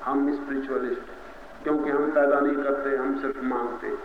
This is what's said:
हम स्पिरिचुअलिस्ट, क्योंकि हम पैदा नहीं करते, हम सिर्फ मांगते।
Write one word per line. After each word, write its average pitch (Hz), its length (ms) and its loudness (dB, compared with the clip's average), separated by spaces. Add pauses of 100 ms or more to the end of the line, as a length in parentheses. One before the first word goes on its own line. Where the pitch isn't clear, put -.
हम 139 280 2
स्पिरिचुअलिस्ट, 135 680 -2 (600)
क्योंकि 147 260 2
हम 147 200 2
पैदा 143 300 6
नहीं 139 160 4
करते, 139 400 0
हम 135 220 0
सिर्फ 131 240 -4
मांगते। 120 640 -2